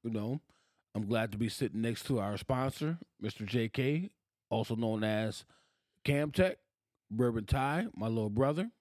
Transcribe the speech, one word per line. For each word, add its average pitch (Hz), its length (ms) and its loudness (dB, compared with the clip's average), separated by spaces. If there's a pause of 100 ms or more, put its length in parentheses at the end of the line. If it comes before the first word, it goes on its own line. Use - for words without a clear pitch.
You 117 80 -2
know, 110 300 -2 (540)
I'm 107 120 -2
glad 113 260 2
to 107 60 -6
be 113 100 0
sitting 110 320 -2
next 113 260 -2
to 131 120 2
our 101 180 -2
sponsor, 139 640 -2 (220)
Mister 110 260 -6
J 113 220 0
K, 147 420 0 (400)
also 110 240 0
known 110 300 0
as 110 400 0 (600)
Camtech, 147 520 2 (540)
Bourbon 113 360 2
Ty, 143 400 2 (100)
my 107 120 -2
little 110 220 0
brother 147 400 2 (100)